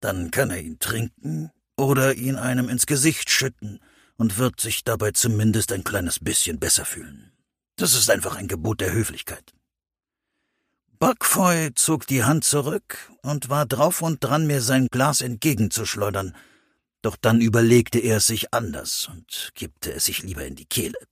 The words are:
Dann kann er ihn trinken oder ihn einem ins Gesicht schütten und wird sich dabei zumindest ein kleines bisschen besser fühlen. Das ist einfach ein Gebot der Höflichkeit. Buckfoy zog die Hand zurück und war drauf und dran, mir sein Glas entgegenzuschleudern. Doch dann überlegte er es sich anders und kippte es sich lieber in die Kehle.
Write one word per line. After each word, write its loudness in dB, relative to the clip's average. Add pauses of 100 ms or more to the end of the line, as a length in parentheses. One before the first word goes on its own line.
Dann -4
kann 0
er -8
ihn -14
trinken -6 (280)
oder 4
ihn -2
einem 0
ins 0
Gesicht 0
schütten -2 (380)
und 2
wird 0
sich -4
dabei 0
zumindest 2
ein -4
kleines -2
bisschen -2
besser 0
fühlen. -14 (440)
Das 2
ist 2
einfach 0
ein -10
Gebot -2
der 0
Höflichkeit. -6 (1400)
Buckfoy 2
zog 0
die 0
Hand 2
zurück -2 (120)
und -4
war 2
drauf 2
und -2
dran, 2
mir 2
sein 2
Glas 2
entgegenzuschleudern. -2 (680)
Doch -2
dann 4
überlegte 6
er 2
es 2
sich -4
anders -4
und -14
kippte -10
es -4
sich -4
lieber -8
in -12
die -20
Kehle. -4 (160)